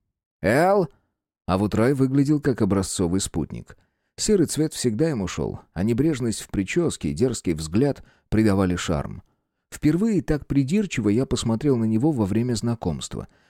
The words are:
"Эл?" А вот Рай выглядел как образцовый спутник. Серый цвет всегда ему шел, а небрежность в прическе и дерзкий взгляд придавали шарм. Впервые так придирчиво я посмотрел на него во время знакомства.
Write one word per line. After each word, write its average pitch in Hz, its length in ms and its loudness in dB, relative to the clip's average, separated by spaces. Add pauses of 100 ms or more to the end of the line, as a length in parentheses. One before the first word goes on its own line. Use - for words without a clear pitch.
(420)
"Эл?" 170 460 2 (580)
А 90 120 0
вот 101 180 0
Рай 113 160 4
выглядел 139 480 2
как 135 220 0
образцовый 95 580 0
спутник. - 560 -6 (400)
Серый 196 320 2
цвет 151 260 -4
всегда 127 360 0
ему 107 180 -2
шел, 53 320 -6 (140)
а 85 100 -2
небрежность 120 560 0
в - 80 -14
прическе 104 640 -2
и 71 40 -2
дерзкий 113 380 -2
взгляд 82 540 -2 (240)
придавали 98 480 2
шарм. 69 460 -4 (460)
Впервые 180 520 0
так - 260 -4
придирчиво 139 600 0
я 120 160 2
посмотрел 123 500 0
на 113 80 0
него 110 300 2
во 117 100 0
время 110 300 0
знакомства. 98 760 -4 (220)